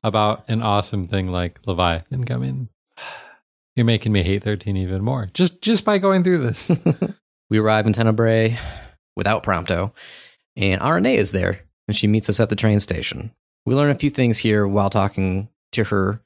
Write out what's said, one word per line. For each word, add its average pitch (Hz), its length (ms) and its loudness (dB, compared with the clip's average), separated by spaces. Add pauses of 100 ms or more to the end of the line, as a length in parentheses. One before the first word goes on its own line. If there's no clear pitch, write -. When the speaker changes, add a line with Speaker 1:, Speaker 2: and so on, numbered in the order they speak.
Speaker 1:
about 107 440 0
an 113 140 -2
awesome 104 400 0
thing 92 240 -2
like 90 400 -4
Leviathan 90 580 -2
coming. 123 440 -6 (280)
<sighs> - 800 -20
You're 120 100 2
making 113 260 2
me 98 100 2
hate 95 220 0
thirteen 101 320 -4
even 95 260 -4
more, 117 320 -4
just, 180 260 0
just 214 240 0
by 208 140 2
going 190 240 2
through 180 240 2
this. - 300 -4
Speaker 2:
<laughs> - 40 -4 (680)
We 107 80 4
arrive 107 300 2
in 107 40 4
Tenebrae 113 640 2 (600)
without 98 260 -2
Prompto, 90 500 -2 (640)
and 95 240 0
Aranea 180 360 0
is 104 160 0
there, 92 280 -2 (280)
and 104 80 -2
she - 100 0
meets 107 240 2
us 101 100 0
at 110 100 2
the 107 60 -2
train 107 240 2
station. - 520 -6 (340)
We 120 80 0
learn 143 160 2
a 139 60 2
few 147 140 -2
things 123 280 2
here 107 280 2
while 98 240 2
talking 95 580 0 (240)
to 113 120 2
her. 101 420 -2